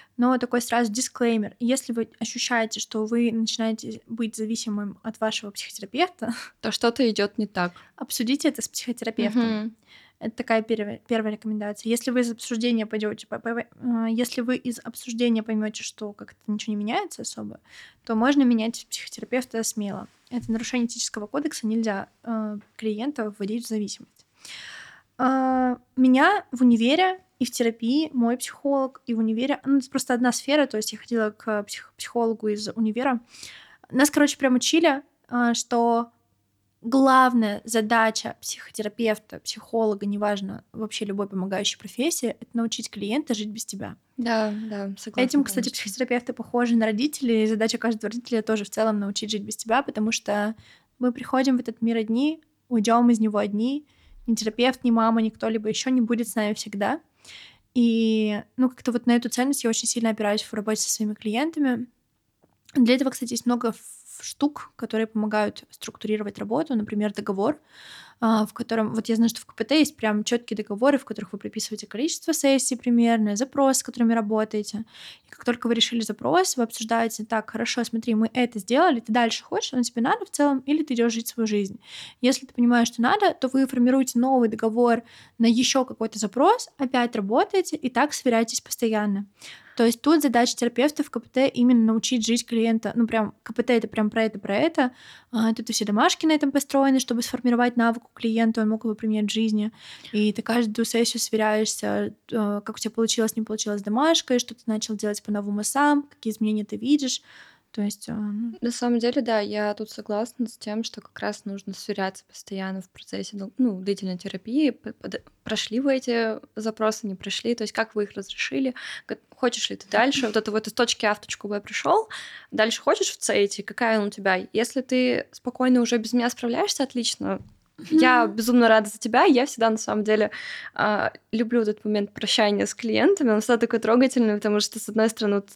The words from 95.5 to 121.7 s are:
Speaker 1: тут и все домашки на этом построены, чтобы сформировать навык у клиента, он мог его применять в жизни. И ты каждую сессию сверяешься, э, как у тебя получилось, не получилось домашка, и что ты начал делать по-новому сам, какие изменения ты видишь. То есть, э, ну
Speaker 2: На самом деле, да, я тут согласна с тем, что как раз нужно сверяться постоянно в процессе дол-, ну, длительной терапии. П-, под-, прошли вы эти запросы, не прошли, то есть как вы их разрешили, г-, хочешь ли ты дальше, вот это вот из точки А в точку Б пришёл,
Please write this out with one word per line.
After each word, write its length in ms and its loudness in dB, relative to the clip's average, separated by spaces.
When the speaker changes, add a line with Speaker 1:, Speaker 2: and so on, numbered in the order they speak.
Speaker 1:
тут 140 -8
и 40 -4
все 120 -2
домашки 420 2
на 60 6
этом 180 2
построены, 480 2
чтобы 240 -2
сформировать 540 0
навык 280 2
у 40 -20
клиента, 440 2
он 60 0
мог 160 -2
его 100 -2
применять 360 0
в 20 -6
жизни. 380 0
И 220 2
ты 100 -8
каждую 420 0
сессию 360 0
сверяешься, 920 0
э, 340 0
как 120 -10
у 20 -12
тебя 140 -6
получилось, 440 0
не 60 0
получилось 400 -4
домашка, 520 2
и 40 4
что 160 -6
ты 120 -20
начал 300 -2
делать 260 -4
по-новому 400 -4
сам, 460 2
какие 240 -6
изменения 320 0
ты 120 -8
видишь. 440 0
То 100 -4
есть, 260 -6
э, 40 -6
ну 480 -6
Speaker 2:
На 100 -2
самом 280 0
деле, 220 0
да, 180 2
я 340 -2
тут 160 -10
согласна 580 -6
с 100 -14
тем, 260 -6
что 180 -12
как 180 -20
раз 260 -6
нужно 280 -10
сверяться 540 -6
постоянно 540 -10
в 80 -18
процессе 480 -12
дол-, 200 -10
ну, 220 0
длительной 380 -4
терапии. 540 -2
П-, 220 -10
под-, 300 -10
прошли 360 -4
вы 160 2
эти 440 -2
запросы, 480 -2
не 80 -6
прошли, 400 -4
то 80 -6
есть 100 -6
как 220 -4
вы 80 0
их 100 -10
разрешили, 600 -4
г-, 100 -8
хочешь 340 -2
ли 80 -10
ты 120 -18
дальше, 380 2
вот 80 0
это 160 0
вот 160 -2
из 60 -12
точки 320 0
А 80 2
в 80 -14
точку 260 -10
Б 140 -4
пришёл, 480 0